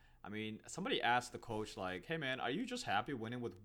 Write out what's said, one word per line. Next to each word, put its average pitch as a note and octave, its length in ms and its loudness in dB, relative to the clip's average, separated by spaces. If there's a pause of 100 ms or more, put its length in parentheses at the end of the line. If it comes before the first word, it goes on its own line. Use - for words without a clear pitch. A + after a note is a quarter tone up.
(240)
I - 60 -8
mean, G#2+ 380 -2
somebody F#3+ 340 0
asked B2 300 4
the - 80 -6
coach, G#2+ 380 -4
like, F#2 280 -2
"Hey, E3 120 -2
man, C3 220 0
are A#2+ 120 2
you G#3 140 0
just B3 200 -4
happy G#2+ 280 4
winning A#2+ 280 -2
with A2 240 -2